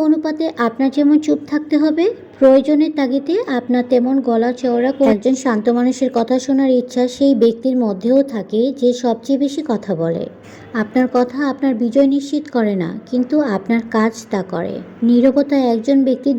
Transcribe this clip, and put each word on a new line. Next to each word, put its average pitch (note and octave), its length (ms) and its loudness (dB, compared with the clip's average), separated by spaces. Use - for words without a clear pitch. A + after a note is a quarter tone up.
অনুপাতে D#4 400 0
আপনার C4+ 300 0
যেমন D4 280 4
চুপ D4 140 0
থাকতে D4+ 320 -2
হবে, D#4 220 2
প্রয়োজনের C#4+ 580 4
তাগিদে C#4 380 -2
আপনার A#3+ 340 -2
তেমন B3 240 2
গলা A#3 240 0
চওড়া B3 360 0
করে। C4+ 180 4
একজন B3+ 280 0
শান্ত G#3+ 220 0
মানুষের B3+ 400 0
কথা A#3 180 0
শোনার C4+ 340 2
ইচ্ছা B3 240 -2
সেই C#4 180 4
ব্যক্তির A#3 400 0
মধ্যেও A3 360 0
থাকে, G#3+ 280 -2
যে A#3+ 100 4
সবচেয়ে B3 400 -2
বেশি C#4+ 180 -4
কথা G#3 200 -4
বলে। E3+ 220 -4
আপনার B3+ 340 0
কথা B3 220 0
আপনার C4+ 300 -2
বিজয় C4+ 340 2
নিশ্চিত C#4+ 300 -4
করে G#3+ 180 0
না, E3 60 -4
কিন্তু B3 260 -2
আপনার A3+ 260 -2
কাজ A3+ 180 2
তা G3 100 -2
করে। E3+ 220 -6
নীরবতা C4+ 500 4
একজন A#3 240 0
ব্যক্তির B3+ 300 0